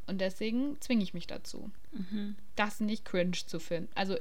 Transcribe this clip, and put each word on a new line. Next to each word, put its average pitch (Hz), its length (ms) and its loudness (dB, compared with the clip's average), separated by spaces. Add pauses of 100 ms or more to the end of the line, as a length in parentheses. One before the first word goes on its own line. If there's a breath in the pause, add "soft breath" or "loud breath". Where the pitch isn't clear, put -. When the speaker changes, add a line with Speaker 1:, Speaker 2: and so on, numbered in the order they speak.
Speaker 1:
Und 190 140 0
deswegen 226 580 2
zwinge 226 240 4
ich - 100 -2
mich 170 140 -4
dazu, - 420 -4 (220)
Speaker 2:
Mhm. 208 440 -2 (200)
Speaker 1:
das 208 240 2
nicht 214 260 0
cringe 180 280 2 (120)
zu 170 140 -2
finden. 170 340 -2
Also 190 280 2